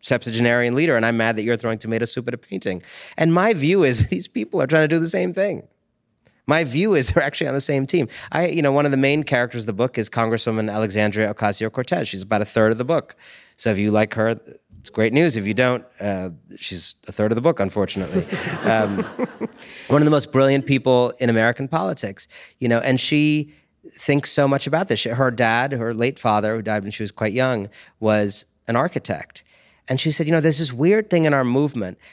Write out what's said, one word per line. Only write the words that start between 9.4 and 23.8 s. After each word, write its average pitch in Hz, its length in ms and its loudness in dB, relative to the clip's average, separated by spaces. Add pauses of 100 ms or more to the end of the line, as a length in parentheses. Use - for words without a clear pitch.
of 107 40 -8
the 113 60 -4
book 117 260 -2
is 107 100 -4
Congresswoman 113 640 -2
Alexandria 104 640 0
Ocasio-Cortez. 110 720 -2
She's 95 160 -10
about 101 180 -2
a 104 40 0
third 110 260 2
of 110 80 0
the 123 60 -2
book. 156 320 -4 (400)
So - 140 -2
if 98 80 0
you 104 120 0
like 107 240 2
her, 110 140 0 (500)
it's - 120 -20
great 110 220 0
news. 147 240 4
If 104 80 -2
you 104 100 -2
don't, 123 300 0 (140)
uh, 95 320 -4 (260)
she's - 380 -10 (140)
a - 40 -14
third 107 200 0
of - 20 2
the 117 80 -2
book, 160 160 2
unfortunately. 98 720 -2
<laughs> 190 60 -6 (260)
Um, 110 400 0 (840)
one 147 140 4
of - 20 6
the 151 60 4
most 143 200 2
brilliant 135 360 2
people 123 520 2
in 120 120 2
American 117 360 2
politics, 160 640 -6 (320)
you 123 80 0
know, 117 100 4
and 127 220 0
she 151 520 0 (460)